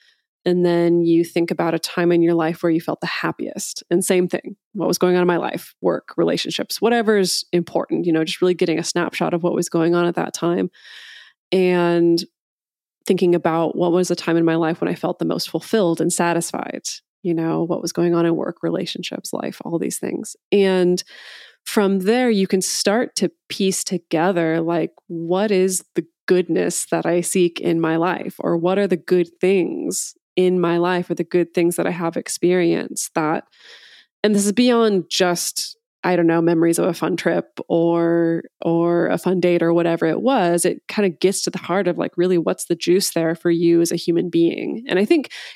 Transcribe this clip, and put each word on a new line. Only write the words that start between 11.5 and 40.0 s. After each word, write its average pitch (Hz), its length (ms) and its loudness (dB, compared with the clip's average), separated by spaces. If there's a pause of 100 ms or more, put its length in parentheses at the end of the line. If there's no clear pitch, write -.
And 170 720 2 (840)
thinking 180 280 4
about 165 420 0
what 175 160 2
was 180 160 2
the 175 80 -2
time 165 200 0
in 165 80 2
my 165 120 2
life 165 240 -2
when 170 80 -2
I 175 60 -2
felt 170 240 -6
the 170 60 -6
most 175 240 -4
fulfilled 170 520 0
and 165 120 0
satisfied, - 680 -2 (400)
you 170 120 -2
know, 165 280 -2
what 170 180 -4
was 170 120 -6
going 170 220 0
on 170 120 2
in 165 100 0
work, - 260 -6
relationships, 175 680 -6
life, - 320 -8
all 170 140 -4
these - 200 -6
things. - 380 -8 (160)
And 185 500 4 (640)
from 196 360 2
there, 240 280 2
you 196 180 2
can 190 140 0
start - 560 -2
to 175 140 0 (180)
piece 190 360 -2
together, 165 760 0
like, 165 320 -2 (140)
what 180 440 -2
is 185 320 2 (120)
the 165 120 -2 (200)
goodness 175 600 0
that 165 200 -2
I 175 160 2
seek 175 380 0
in 165 200 0
my 160 160 0
life? 175 420 -2
Or 170 200 -2
what 180 200 0
are 202 80 2
the 180 120 0
good 175 300 0 (120)
things - 760 -2 (220)
in 185 240 2
my 170 180 2
life, 180 320 0
or 170 40 -4
the 170 100 -4
good 175 300 0
things 175 220 2
that 170 100 0
I 175 40 -2
have 170 260 -4
experienced - 1000 -2
that, 156 300 -2 (800)
and 208 120 4
this 202 120 2
is 208 60 2
beyond 226 580 2
just, - 680 -2 (260)
I 180 140 2
don't 170 100 4
know, 165 140 4
memories 165 380 2
of 175 80 2
a 170 80 0
fun 170 220 -2
trip 170 520 -2
or, 170 760 2 (180)
or 170 480 2
a 180 100 0
fun 180 220 0
date 175 220 2
or 170 100 2
whatever 170 340 2